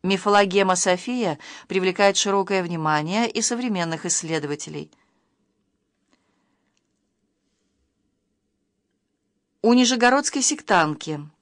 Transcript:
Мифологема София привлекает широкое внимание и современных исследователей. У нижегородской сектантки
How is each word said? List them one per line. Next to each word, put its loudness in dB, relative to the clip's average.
Мифологема 2
София -2
привлекает 2
широкое 0
внимание -2
и -4
современных -4
исследователей. -6
У 6
нижегородской 4
сектантки 0